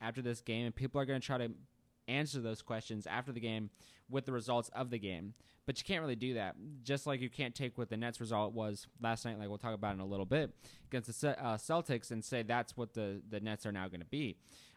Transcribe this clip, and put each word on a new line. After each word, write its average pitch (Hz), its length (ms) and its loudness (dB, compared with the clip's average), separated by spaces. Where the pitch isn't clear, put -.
after 113 220 -2
this 120 180 0
game, 117 240 0
and 117 100 0
people 131 240 0
are 139 60 4
gonna 131 160 2
try 131 160 0
to 120 160 2
answer 139 320 2
those 113 220 0
questions 110 440 -2
after 123 240 0
the 120 100 -4
game 110 280 0
with 131 160 2
the 131 80 -2
results 120 380 2
of 127 180 -2
the 120 100 0
game. 98 360 -4
But 131 120 0
you - 60 -4
can't 190 160 2
really 143 160 2
do 127 180 0
that. 101 220 0
Just 135 240 0
like 135 140 0
you 123 80 0
can't 123 260 -2
take 127 220 -2
what 120 140 -2
the 113 80 0
Nets 120 220 -2
result 110 340 2
was 107 320 -2
last 113 240 2
night, 113 120 -2
like 104 120 -2
we'll 104 80 -4
talk 113 160 -2
about 104 200 0
in 95 60 -2
a 95 60 -2
little 98 180 0
bit, 139 260 4
against 123 220 -2
the 113 40 -6
Ce-, - 120 -2
uh, 131 340 2
Celtics 160 520 2
and 113 140 -2
say 123 180 0
that's 117 320 2
what 117 200 -4
the, 101 340 -2
the 107 100 -2
Nets 107 280 -2
are 107 60 0
now 95 140 0
gonna 87 200 -6
be. 139 320 -2